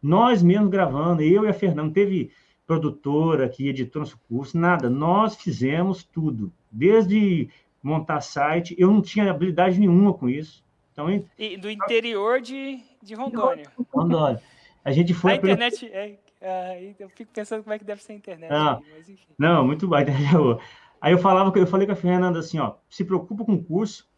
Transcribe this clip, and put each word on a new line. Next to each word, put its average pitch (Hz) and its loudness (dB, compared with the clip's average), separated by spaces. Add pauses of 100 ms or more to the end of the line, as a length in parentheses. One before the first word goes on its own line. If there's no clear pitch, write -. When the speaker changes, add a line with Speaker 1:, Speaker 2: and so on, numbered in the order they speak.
Speaker 1:
Nós 196 4
mesmos 196 6
gravando, 165 0
eu 196 4
e - 0
a 202 0
Fernanda, 165 -2
não 156 -4
teve 190 0 (400)
produtora 151 0
que 135 -6
editou 131 -6
nosso - -12 (100)
curso, 131 -6
nada. 165 0
Nós 175 0
fizemos 165 -4
tudo. 120 -6 (200)
Desde 185 2 (320)
montar 156 -4
site, 170 -4
eu 185 6
não 214 6
tinha 202 0
habilidade 175 0
nenhuma 190 6
com 131 -4
isso. 151 -8 (280)
Então, 147 -6
hein? 202 -4 (120)
Speaker 2:
E 208 -10
do 190 -10
interior 226 -2
de, 269 -12 (220)
de 214 -18
Rondônia. 233 -4 (260)
Speaker 1:
Rondônia. 156 0 (440)
A 135 -2
gente 170 2
foi 175 2
Speaker 2:
A - 2
Speaker 1:
apre- 190 0
Speaker 2:
internet, 240 -2
é, 202 -12 (220)
é, 185 -10
eu 196 -20
fico 220 -20
pensando 214 -10
como 214 -8
é 208 -8
que 202 -20
deve 202 -12
ser - -20
a 208 -16
internet 165 -18
Speaker 1:
Não. 147 0
Speaker 2:
aí, - -16 (120)
mas - -20
enfim. - -20 (100)
Speaker 1:
Não, 151 4
muito 156 -2
bom, 165 2
a 143 4
internet 139 0
é - 6
boa. 123 2 (400)
Aí 151 2
eu 175 4
falava, 190 4
eu 180 4
falei 190 0
com 208 2
a - -2
Fernanda 180 0
assim, 160 -8
ó, 113 -4 (160)
"Se - -8
preocupa 190 -6
com 220 0
o 160 -2
curso 208 -6 (100)